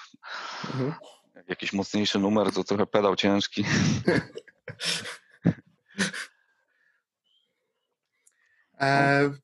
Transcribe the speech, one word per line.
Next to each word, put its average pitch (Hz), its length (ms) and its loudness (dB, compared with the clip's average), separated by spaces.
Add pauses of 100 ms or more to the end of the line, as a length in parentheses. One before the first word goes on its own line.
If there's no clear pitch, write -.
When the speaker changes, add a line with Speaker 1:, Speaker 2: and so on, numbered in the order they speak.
(640)
Speaker 1:
Mhm. 135 300 -4 (400)
Speaker 2:
Jak 92 140 -20
jakiś - 240 -6
mocniejszy 101 460 0
numer, 101 340 2
to 92 120 -2
trochę 101 220 0
pedał 101 300 2
ciężki. 101 480 2
<laughs> - 100 0 (4000)
Speaker 1:
E, 139 500 4 (140)